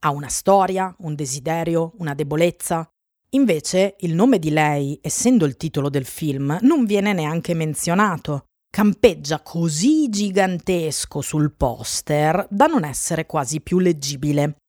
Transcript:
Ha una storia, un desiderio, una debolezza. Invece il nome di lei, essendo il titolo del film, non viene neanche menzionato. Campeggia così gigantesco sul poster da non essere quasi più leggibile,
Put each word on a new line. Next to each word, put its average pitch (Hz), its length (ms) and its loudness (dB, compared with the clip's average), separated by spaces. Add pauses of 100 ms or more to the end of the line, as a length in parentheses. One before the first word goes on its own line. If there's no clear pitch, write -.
Ha 156 100 0
una 143 160 -8
storia, 190 720 2
un 156 160 -6
desiderio, 165 840 -4
una 156 160 -6
debolezza. 160 760 -2 (440)
Invece 196 680 2
il 170 120 -2
nome 202 280 4
di 156 100 -2
lei, 151 500 0
essendo 226 440 2
il 135 120 -2
titolo 143 320 -4
del 139 160 -2
film, 139 580 -4
non 277 220 4
viene 202 280 0
neanche 165 420 -2
menzionato. 160 920 -2 (220)
Campeggia 160 720 2
così 175 680 0
gigantesco 185 1120 -2
sul 151 320 0
poster 151 960 -2
da 202 160 4
non 294 180 0
essere 160 420 -4
quasi 147 340 -4
più 175 180 -2
leggibile, 147 800 0 (120)